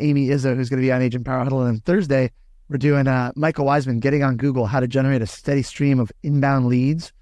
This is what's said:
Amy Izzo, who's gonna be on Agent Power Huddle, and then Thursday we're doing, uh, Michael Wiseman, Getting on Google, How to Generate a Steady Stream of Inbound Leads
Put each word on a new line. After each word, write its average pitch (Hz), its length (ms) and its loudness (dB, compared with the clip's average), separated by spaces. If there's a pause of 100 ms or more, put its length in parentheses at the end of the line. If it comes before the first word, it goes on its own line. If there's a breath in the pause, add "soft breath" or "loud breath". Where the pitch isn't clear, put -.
Amy 143 280 2
Izzo, 135 280 0
who's 127 120 -2
gonna 131 140 -2
be 131 100 2
on 127 100 0
Agent 123 220 -2
Power 131 200 -4
Huddle, 135 180 0
and 120 140 0
then 107 60 -6
Thursday 143 480 0 (380)
we're 147 100 -6
doing, 143 280 2
uh, 127 300 0
Michael 151 300 0
Wiseman, 131 340 0
Getting 139 220 2
on 131 140 0
Google, 127 300 0
How 127 140 0
to 127 80 0
Generate 131 340 0
a 107 40 -4
Steady 139 360 -2
Stream 139 380 0
of 113 100 -2 (120)
Inbound 139 440 2
Leads 131 560 0